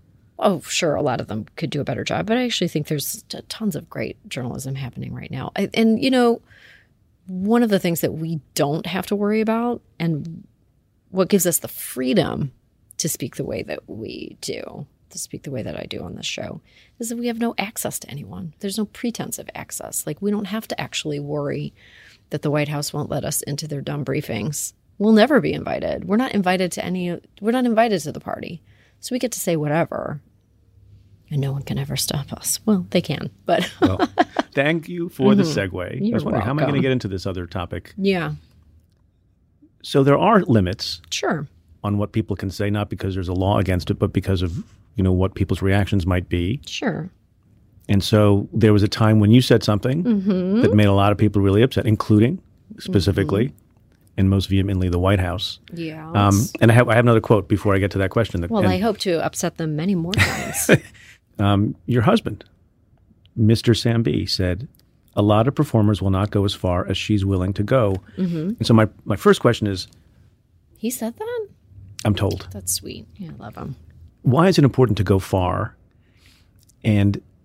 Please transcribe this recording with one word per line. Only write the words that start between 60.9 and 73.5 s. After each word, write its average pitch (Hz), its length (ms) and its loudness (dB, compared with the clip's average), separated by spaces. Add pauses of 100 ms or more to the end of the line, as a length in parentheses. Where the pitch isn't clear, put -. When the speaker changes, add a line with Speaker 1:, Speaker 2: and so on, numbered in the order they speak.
Speaker 2:
Um, 101 380 2 (100)
your 120 160 2
husband, - 420 2 (920)
Mister 113 380 4
Sam 117 280 2
B, 92 240 -2
said, 92 400 -2 (480)
"A 101 80 2
lot 107 260 4
of 139 60 0
performers 107 460 2
will 98 100 0
not 95 200 0
go 101 140 2
as 101 100 0
far 90 340 -2
as 92 80 -2
she's 101 280 0
willing 95 300 0
to 104 80 -2
go." 104 340 2 (200)
Speaker 1:
Mm-hmm. 175 200 -2 (220)
Speaker 2:
And - 80 -4
so 127 80 4
my, 107 140 6 (160)
my 101 120 -2
first 202 240 4
question 113 260 2
is 98 200 -4 (920)
Speaker 1:
He 226 120 -6
said 233 280 -8
that? 440 280 -8 (580)
Speaker 2:
I'm 104 100 2
told. 98 380 -4
Speaker 1:
That's 95 200 -8
sweet. - 340 -10 (100)
Yeah, 170 220 -12
I - 40 -18
love - 140 -16